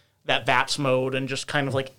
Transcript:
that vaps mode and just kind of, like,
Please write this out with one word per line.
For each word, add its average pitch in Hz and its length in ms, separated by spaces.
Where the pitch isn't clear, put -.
that 127 200
vaps 131 320
mode 131 360
and 131 140
just 131 180
kind 139 220
of, 127 60
like, 135 240